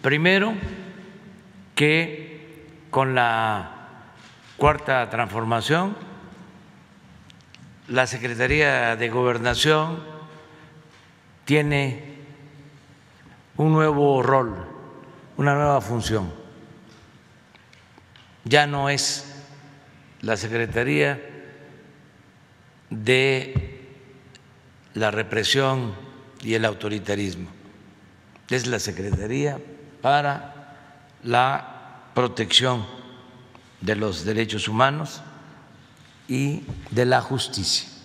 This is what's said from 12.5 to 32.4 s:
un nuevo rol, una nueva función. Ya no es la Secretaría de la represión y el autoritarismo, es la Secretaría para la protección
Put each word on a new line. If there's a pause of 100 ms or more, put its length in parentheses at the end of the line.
un
nuevo
rol, (720)
una
nueva
función. (2000)
Ya
no
es (960)
la
Secretaría (1600)
de (1040)
la
represión (480)
y
el
autoritarismo, (1000)
es
la
Secretaría (420)
para (480)
la (120)
protección (960)